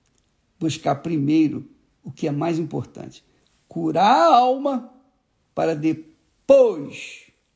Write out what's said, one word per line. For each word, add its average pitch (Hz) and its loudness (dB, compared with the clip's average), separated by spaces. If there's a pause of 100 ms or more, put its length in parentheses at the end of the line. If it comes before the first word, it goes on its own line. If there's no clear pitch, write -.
(600)
buscar 151 -2
primeiro 151 -2 (340)
o - -16
que - -6
é 143 -4
mais 156 -4
importante, - -10 (440)
curar 196 2
a 262 6
alma 254 2 (640)
para 160 -2
depois - -2 (280)